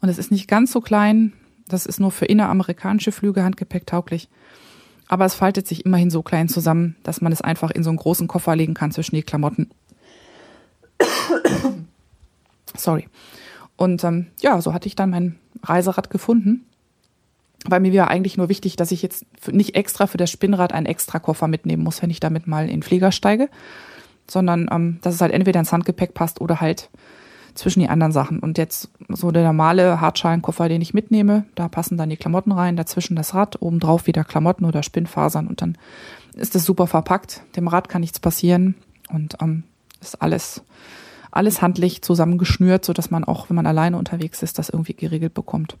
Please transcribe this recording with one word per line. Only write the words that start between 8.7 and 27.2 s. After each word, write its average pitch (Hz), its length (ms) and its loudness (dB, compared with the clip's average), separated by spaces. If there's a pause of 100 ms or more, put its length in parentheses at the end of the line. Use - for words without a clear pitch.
kann - 160 -4
zwischen - 240 -4
die 156 80 -2
Klamotten. 147 480 -2 (1300)
<coughs> - 1800 -4
Sorry. 160 320 -2 (680)
Und, 180 280 0
ähm, 170 240 -2 (120)
ja, 240 220 4
so 165 100 -2
hatte 175 160 -4
ich 202 80 -10
dann 190 140 0
mein 175 300 -2 (240)
Reiserad 180 480 0
gefunden. 226 520 2 (1000)
Weil 180 140 2
mir 190 140 2
war 190 160 4
eigentlich 185 280 -2
nur 180 120 0
wichtig, 196 260 -2
dass 170 160 -2
ich 180 100 -4
jetzt - 240 -8 (120)
für, - 140 -10
nicht 202 240 2
extra 202 300 0
für 190 120 -4
das 175 120 0
Spinnrad 185 440 0
einen 156 120 -2
extra - 340 -6
Koffer 160 280 -2
mitnehmen 160 360 -2
muss, 165 180 -4
wenn 170 100 -2
ich 160 80 -6
damit 160 260 -2
mal 156 200 -2
in - 40 -4
den 156 140 -4
Flieger 185 280 2
steige. 214 380 2 (800)
Sondern, 175 420 2
ähm, 170 300 -2
dass 175 140 -2
es 175 60 0
halt 170 120 2
entweder 185 260 4
ins 160 140 0
Handgepäck 175 400 -2
passt - 260 -4
oder 165 220 -2
halt 160 300 -4 (680)